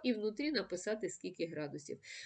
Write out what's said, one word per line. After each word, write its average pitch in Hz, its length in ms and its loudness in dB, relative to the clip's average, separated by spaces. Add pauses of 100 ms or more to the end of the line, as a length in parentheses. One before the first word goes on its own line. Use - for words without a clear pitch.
і 254 100 6
внутрі 220 400 2
написати, 208 560 2
скільки 165 380 -4
градусів. 147 520 -4 (280)